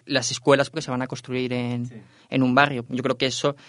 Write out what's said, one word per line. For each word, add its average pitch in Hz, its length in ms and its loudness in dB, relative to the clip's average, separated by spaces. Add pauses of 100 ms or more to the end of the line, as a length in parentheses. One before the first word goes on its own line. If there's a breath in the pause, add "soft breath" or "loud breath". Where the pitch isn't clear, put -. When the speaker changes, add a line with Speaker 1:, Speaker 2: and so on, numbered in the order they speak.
Speaker 1:
las 131 260 -2
escuelas 139 380 4
que 160 120 -8
se 139 100 -8
van 127 100 -2
a 127 60 -4
construir 127 460 -6
en, 120 320 -4
Speaker 2:
Sí. 123 100 -12 (340 soft breath)
Speaker 1:
en 135 140 2
un 127 120 2
barrio. 139 340 2
Yo 127 140 -6
creo 127 140 0
que 135 100 0
eso 139 280 -2 (140 soft breath)